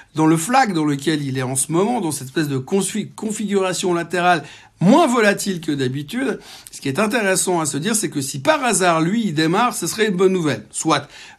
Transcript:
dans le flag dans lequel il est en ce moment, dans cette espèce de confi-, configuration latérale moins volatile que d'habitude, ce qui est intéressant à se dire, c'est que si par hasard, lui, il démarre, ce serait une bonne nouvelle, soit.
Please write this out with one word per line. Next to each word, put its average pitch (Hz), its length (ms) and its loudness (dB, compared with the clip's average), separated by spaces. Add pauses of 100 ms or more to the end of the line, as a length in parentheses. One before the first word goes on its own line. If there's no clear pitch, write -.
(140)
dans 156 120 2
le 160 120 6
flag 240 340 2
dans 156 140 0
lequel 147 360 0
il 131 140 -4
est 131 60 -2
en 127 140 -4
ce - 140 -2
moment, 214 300 0
dans 160 120 -2
cette 131 160 -10
espèce 151 200 -2
de 139 80 -2
confi-, 190 540 -2
configuration 196 840 -2
latérale 170 500 0 (380)
moins 269 280 6
volatile 202 520 0
que 151 120 -4
d'habitude, 147 640 -4 (320)
ce - 100 -18
qui 139 80 -6
est 135 120 -2
intéressant 190 600 0
à 156 60 -2
se 135 100 -6
dire, 208 200 -2
c'est 170 140 -4
que 147 100 -4
si 135 180 -6
par 294 240 2
hasard, 180 380 2
lui, 208 240 0
il 170 100 -2
démarre, 185 400 0
ce - 140 -6
serait 220 180 0
une 208 80 0
bonne 190 180 4
nouvelle, 143 380 -2
soit. 147 380 -2 (300)